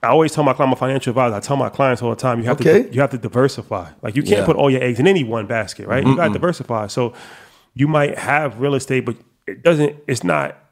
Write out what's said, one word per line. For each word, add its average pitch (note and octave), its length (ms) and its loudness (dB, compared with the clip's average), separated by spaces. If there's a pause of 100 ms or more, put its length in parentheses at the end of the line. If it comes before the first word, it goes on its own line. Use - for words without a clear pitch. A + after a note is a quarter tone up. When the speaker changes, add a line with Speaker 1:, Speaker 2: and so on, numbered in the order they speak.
Speaker 1:
I A#2+ 60 0
always D#3 240 4
tell D#3 120 0
my C3+ 100 2
client, C#3 140 0
I'm C3 40 2
a B2 40 0
financial C3 340 -2
advisor, A#2+ 240 0
I G2+ 60 -6
tell C#3+ 160 -4
my B2+ 120 -2
clients C3 340 0
all A#2 80 -2
the A2 60 -4
time, B2 220 -2
you A#2 80 -4
have B2 140 -2
Speaker 2:
Okay. E3 240 4
Speaker 1:
to, - 100 -16
you B2 60 0
have C#3 100 2
to C3 80 -8
diversify. A2 720 -2 (100)
Like, A2 160 -8
you G3 60 0
can't G3+ 180 2
Speaker 2:
Yeah. F#3+ 60 0
Speaker 1:
put D#3+ 100 2
all C#3+ 140 4
your C3 120 2
eggs B2 180 0
in C#3+ 80 6
any F#3 160 2
one A2 220 -4
basket, G#2 420 -6
right? B2+ 180 0
You C3+ 100 6
gotta - 140 2
Speaker 2:
Mm-mm. G#2 40 -2
Speaker 1:
diversify. A#2 520 -4
So A#2 260 -4 (640)
you C3+ 140 2
might D3 280 2
have C3+ 440 -2
real C#3 160 0
estate, C3 240 -2
but A#2+ 160 -6 (300)
it B2 180 -12
doesn't, D3+ 320 2 (100)
it's C3 160 -2
not D2+ 340 -2 (160)